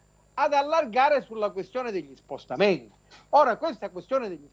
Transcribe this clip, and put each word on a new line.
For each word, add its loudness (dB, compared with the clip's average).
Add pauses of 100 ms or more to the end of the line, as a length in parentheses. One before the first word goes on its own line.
(360)
ad 0
allargare 2
sulla -4
questione -8
degli -8
spostamenti. -2 (360)
Ora, 4
questa -6
questione -6
degli -12